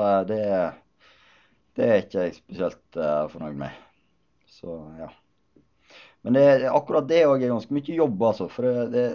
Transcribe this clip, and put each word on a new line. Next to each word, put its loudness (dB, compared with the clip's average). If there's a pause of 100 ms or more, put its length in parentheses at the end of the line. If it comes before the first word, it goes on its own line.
eh, 2
det, -2 (1000)
det -2
er 4
ikke -4
jeg -6
spesielt, -8 (140)
eh, -2
fornøyd -12
med. -10 (760)
Så, -16 (180)
ja. -14 (1160)
Men 0
det, 6 (260)
akkurat 0
det 4
også 2
er 0
ganske -4
mye -4
jobb, 0
altså. 0
For -10
det, 0
det, 0